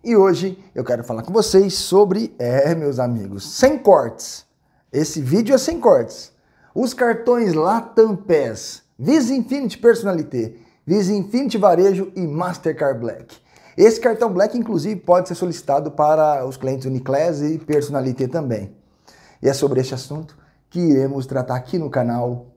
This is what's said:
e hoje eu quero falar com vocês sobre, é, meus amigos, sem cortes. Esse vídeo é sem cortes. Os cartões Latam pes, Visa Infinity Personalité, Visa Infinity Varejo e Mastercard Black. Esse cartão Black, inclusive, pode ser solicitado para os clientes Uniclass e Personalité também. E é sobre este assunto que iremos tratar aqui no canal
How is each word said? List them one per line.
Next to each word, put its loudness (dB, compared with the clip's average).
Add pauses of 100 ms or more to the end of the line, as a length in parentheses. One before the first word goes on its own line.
e 2
hoje 2 (160)
eu -6
quero -4
falar -8
com -12
vocês 2
sobre, 2
é, 2
meus -2
amigos, -4
sem 2
cortes. 2 (440)
Esse -2
vídeo 2
é 4
sem -2
cortes. 2 (420)
Os -2
cartões 2
Latam 2
pes, -2 (160)
Visa 2
Infinity -4
Personalité, 0 (300)
Visa 0
Infinity -2
Varejo 4
e -4
Mastercard -4
Black. -10 (400)
Esse 6
cartão 0
Black, 0
inclusive, -4
pode 2
ser -6
solicitado -4
para 2
os -10
clientes -6
Uniclass -2
e -4
Personalité -2
também. -6 (680)
E 2
é 0
sobre 0
este -4
assunto -12 (320)
que -6
iremos 2
tratar -4
aqui -8
no -6
canal -2 (100)